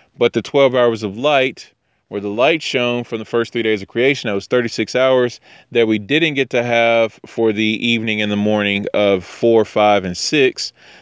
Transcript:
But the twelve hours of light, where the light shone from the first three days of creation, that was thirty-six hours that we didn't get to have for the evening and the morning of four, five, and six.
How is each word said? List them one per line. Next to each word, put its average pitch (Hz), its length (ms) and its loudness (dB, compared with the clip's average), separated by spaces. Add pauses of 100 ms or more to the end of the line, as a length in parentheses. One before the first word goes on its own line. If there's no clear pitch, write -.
(180)
But 120 160 2
the 113 80 0
twelve 135 340 2
hours 117 280 2
of 101 140 -6
light, 135 540 -2 (360)
where 104 140 -8
the 101 80 -6
light 139 320 0
shone 123 420 -2
from 113 160 -8
the 107 60 -10
first 117 260 -2
three 117 120 -4
days 110 180 0
of 98 80 -12
creation, 127 400 0
that 101 60 -2
was 98 120 -6
thirty-six 120 480 -2
hours 127 460 2 (300)
that 117 160 2
we 110 120 0
didn't 147 360 0
get 131 160 -2
to 120 120 0
have 117 600 2
for 113 260 0
the 107 340 -2
evening 113 360 -2
and 104 100 -2
the 104 60 0
morning 101 560 0
of 101 320 2
four, 113 400 2
five, 104 400 2
and 90 100 -6
six. - 560 -2 (300)